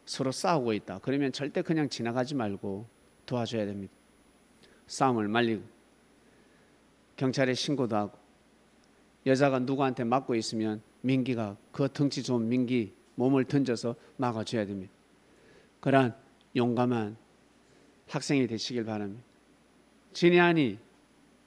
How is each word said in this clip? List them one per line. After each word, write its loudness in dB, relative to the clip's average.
서로 -4
싸우고 0
있다. -6
그러면 -2
절대 -4
그냥 0
지나가지 -4
말고 -6
도와줘야 -4
됩니다. -10
싸움을 0
말리고, 0
경찰에 0
신고도 -2
하고, -2
여자가 4
누구한테 0
맞고 0
있으면 -2
민기가, 0
그 0
덩치 -2
좋은 0
민기 0
몸을 4
던져서 0
막아줘야 -2
됩니다. -8
그러한 2
용감한 2
학생이 0
되시길 -4
바랍니다. -6
진이아니, 6